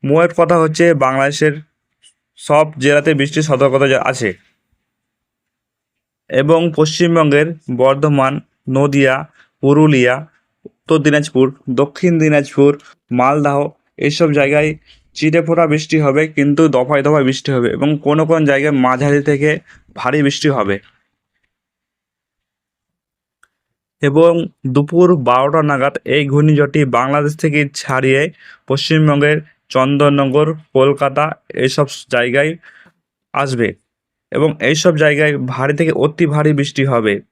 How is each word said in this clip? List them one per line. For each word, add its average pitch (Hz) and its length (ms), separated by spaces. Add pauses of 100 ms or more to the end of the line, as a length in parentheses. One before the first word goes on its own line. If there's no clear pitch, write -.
মোট 160 320
কথা 170 200
হচ্ছে, 160 280 (100)
বাংলাদেশের 139 600 (840)
সব 151 280 (120)
জেলাতে 143 360
বৃষ্টির 147 340
সতর্কতা 135 380
জা-, 135 180
আছে। 120 260 (2000)
এবং 151 300 (120)
পশ্চিমবঙ্গের 156 760 (280)
বর্ধমান, 135 560 (360)
নদিয়া, 135 480 (460)
পুরুলিয়া, 139 520 (500)
উত্তর - 340
দিনাজপুর, 147 480 (240)
দক্ষিণ 143 480
দিনাজপুর, 147 520 (400)
মালদহ, 143 480 (380)
এইসব 151 360
জায়গায় 147 380 (460)
চিটেফোঁটা 165 500
বৃষ্টি 151 320
হবে, 147 300
কিন্তু 147 400
দফায় 135 340
দফায় 143 260
বৃষ্টি 135 240
হবে 120 200
এবং 139 160 (100)
কোনো 147 280
কোনো 160 200
জায়গায় 143 300
মাঝারি 131 460
থেকে 147 280 (440)
ভারী 131 280
বৃষ্টি 143 260
হবে। 104 280 (3250)
এবং 156 300 (340)
দুপুর 147 500
বারোটা 135 460
নাগাদ 143 320 (100)
এই 139 240
ঘূর্ণিঝড়টি 147 560
বাংলাদেশ 139 520
থেকে 151 240 (140)
ছাড়িয়ে 135 460 (460)
পশ্চিমবঙ্গের 147 720 (300)
চন্দননগর, 143 800 (240)
কলকাতা, 139 520 (300)
এইসব 135 320 (240)
জায়গায় 123 400 (840)
আসবে 127 340 (640)
এবং 151 160 (120)
এইসব 156 360
জায়গায় 151 360 (140)
ভারী 131 280
থেকে 160 180
অতি 156 340
ভারী 151 260
বৃষ্টি 143 320
হবে। 117 300 (180)